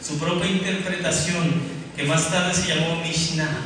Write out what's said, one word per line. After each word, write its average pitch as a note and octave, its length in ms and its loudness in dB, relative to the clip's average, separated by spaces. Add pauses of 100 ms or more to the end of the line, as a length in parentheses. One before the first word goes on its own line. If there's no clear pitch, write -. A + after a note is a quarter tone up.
Su D3+ 120 -2
propia F3 320 0
interpretación, F3 1120 0 (340)
que C#3+ 60 -2
más D#3+ 260 2
tarde F3+ 240 2
se - 140 2
llamó E3 340 0
Mishnah D#3+ 480 0 (160)